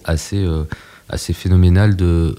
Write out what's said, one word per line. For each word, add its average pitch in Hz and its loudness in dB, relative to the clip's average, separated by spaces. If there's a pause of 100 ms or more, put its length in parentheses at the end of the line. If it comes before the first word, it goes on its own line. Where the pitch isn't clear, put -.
assez, 82 -4
euh, 80 -2 (460)
assez - -6
phénoménale 92 4
de, 85 0